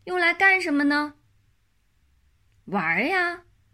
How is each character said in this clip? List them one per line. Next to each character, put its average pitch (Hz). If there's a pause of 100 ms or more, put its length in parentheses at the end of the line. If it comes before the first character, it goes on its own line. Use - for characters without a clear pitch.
用 359
来 339
干 381
什 349
么 285
呢 294 (1500)
？”“玩 175
儿 165
呀。” 349 (300)